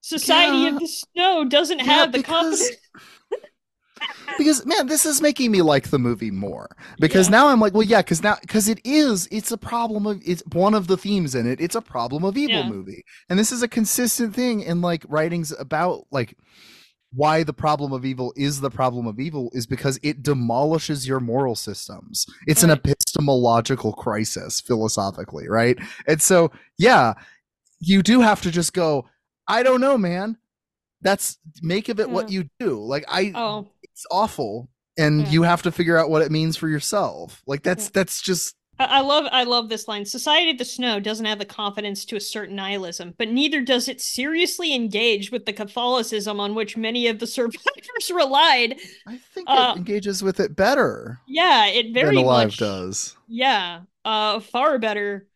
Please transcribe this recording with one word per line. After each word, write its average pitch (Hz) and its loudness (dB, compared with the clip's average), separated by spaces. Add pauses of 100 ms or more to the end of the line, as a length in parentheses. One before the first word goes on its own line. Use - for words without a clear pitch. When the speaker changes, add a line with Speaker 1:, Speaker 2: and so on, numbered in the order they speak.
Speaker 1:
Society 320 2
Speaker 2:
Yeah. 269 2
Speaker 1:
of 285 -4
the 339 -8
Snow 349 -2
doesn't 294 0
Speaker 2:
Yeah, 254 -2
Speaker 1:
have 302 4
the 254 -2
Speaker 2:
because 320 0
Speaker 1:
confidence." 480 -4 (540)
<laughs> - -14
Speaker 2:
because, 294 2
man, 302 0
this 302 0
is 311 0
making 269 2
me 190 4
like 147 4
the 139 0
movie 113 -2
more. 95 -8 (300)
Because 175 6
Speaker 1:
Yeah. 180 4
Speaker 2:
now 254 8
I'm 269 6
like, 214 4
well, 214 4
yeah, 208 4
'cause 165 -2
now, 208 0 (100)
'cause 208 0
it 226 -2
is, 262 2
it's 208 -6
a 226 -6
problem 226 -4
of, 208 -4
it's 170 -4
one 190 4
of 196 0
the 185 2
themes 180 -2
in 117 0
it. 127 -2
It's 170 -4
a 226 -2
problem 131 -6
of 196 0
evil 277 -2
Speaker 1:
Yeah. 120 -4
Speaker 2:
movie. 98 -12 (260)
And 185 2
this 220 2
is 240 -4
a 240 -2
consistent 226 -2
thing 240 -2
in, 170 -4
like, 170 -4
writings 156 -2
about, 156 -4
like, 127 -4 (760)
why 156 2
the 151 -4
problem 147 -2
of 127 -6
evil 127 -4
is 139 -2
the 135 -2
problem 123 -2
of 107 -8
evil 143 -6
is 123 -4
because 131 -4
it 147 -4
demolishes 139 0
your 131 -2
moral 123 -2
systems. - -10 (200)
It's 151 4
an 165 8
Speaker 1:
Right. 147 4
Speaker 2:
epistemological 123 2
crisis, - -4
philosophically, 98 -4
right? 117 4 (300)
And 151 2
so, 170 6 (260)
yeah, 160 6 (640)
you 190 4
do 233 6
have 214 6
to 175 -2
just 165 -2
go, 156 0 (400)
"I 226 2
don't 254 4
know, 269 4
man." 190 -2 (640)
That's, - 0 (240)
make 175 -2
of 220 -4
it 214 -2
what 220 -2
Speaker 1:
Yeah. 190 -2
Speaker 2:
you 156 -8 (100)
do. 156 -2
Like, 139 -6
I, 190 -2
Speaker 1:
Oh. 214 -6 (140)
Speaker 2:
it's - -20
awful, 131 -2 (280)
and 151 4
Speaker 1:
Yeah. 147 0
Speaker 2:
you 160 4
have 175 2
to 175 -2
figure 170 2
out 160 4
what 156 4
it 151 0
means 156 0
for 160 -4
yourself. 143 -4
Like, 143 -6
that's, 180 -2
Speaker 1:
Yeah. - -12
Speaker 2:
that's - -2
just - -4 (240)
Speaker 1:
I, 262 2
I 269 4
love, 285 2
I 254 2
love 240 -2
this 220 -8
line. 208 -8
"Society 302 0
of 254 -2
the 247 -6
Snow 240 -4
doesn't 214 -6
have 214 -4
the 202 -6
confidence 202 -8
to 233 -10
assert 208 -10
nihilism, 190 -8
but 220 -4
neither 277 0
does 247 0
it - -10
seriously 320 -2
engage 214 -2
with 233 -8
the 214 -8
Catholicism 214 -4
on 202 -4
which 214 -6
many 233 -2
of 220 -2
the 233 -8
<laughs> - -10
survivors 480 -6
relied." 277 2 (280)
Speaker 2:
I 233 -16 (160)
think 370 -12
Speaker 1:
Uh, 254 2
Speaker 2:
it - -10
engages 196 -4
with 190 -2
it 156 -2
better 190 0
Speaker 1:
yeah, 277 4
it 226 -2
Speaker 2:
than - -
Speaker 1:
very 147 4
Speaker 2:
Alive 127 6
Speaker 1:
much 104 -6
Speaker 2:
does. 95 -6 (120)
Speaker 1:
Yeah, 214 -2 (220)
uh, 214 -2
far 262 0
better. 208 -4